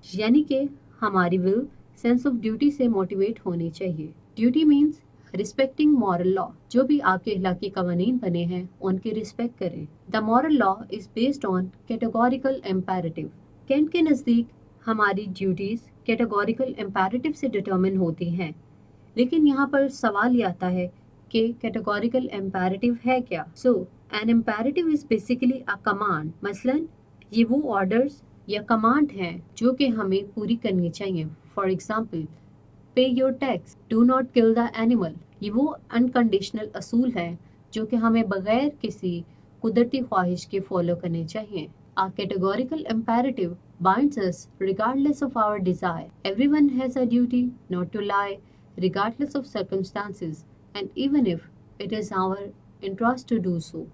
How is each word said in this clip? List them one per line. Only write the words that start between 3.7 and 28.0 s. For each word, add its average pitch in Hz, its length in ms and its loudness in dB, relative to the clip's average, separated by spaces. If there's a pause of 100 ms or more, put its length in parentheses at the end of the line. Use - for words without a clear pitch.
Duty 254 260 4
means 294 360 6 (320)
respecting 269 680 2
moral 185 340 2
law, 185 140 -4 (220)
जो 247 120 4
भी 294 160 2 (120)
आपके 190 200 -2
इखलाकी 185 380 -2
कवानीन 185 480 0
बने 175 280 -2
हैं 180 220 -4 (140)
उनकी 190 300 -2
respect 220 480 -6
करें। 160 280 -6 (240)
The 220 160 0
moral 269 320 4
law 196 160 2 (220)
is - 180 -14
based 262 340 0
on 185 220 -2 (180)
categorical 247 720 0 (120)
imperative। 175 560 -4 (380)
Kent 294 240 2
के 349 100 2
नज़दीक 247 460 2 (380)
हमारी 208 420 0
duties 196 540 -4 (240)
categorical 226 720 0
imperative 202 540 -2
से 285 160 -4
determine 190 480 0
होती 170 320 -2
हैं, 170 240 -4 (600)
लेकिन 294 320 4
यहाँ 277 260 4
पर 277 160 4
सवाल 233 460 2
ये 233 80 2
आता 185 240 -2
है 180 240 -2 (400)
कि 226 160 2 (140)
categorical 226 720 -2
imperative 196 720 -2
है 254 160 2
क्या? 175 240 -6 (100)
So, 247 200 2 (380)
an 214 160 -2
imperative 233 640 2
is 294 100 -2
basically 247 600 0
a 202 140 -6 (100)
command। 196 440 -2 (120)
मसलन, 269 440 -2 (460)
ये 226 100 4
वो 247 180 2 (120)
orders 208 480 0 (280)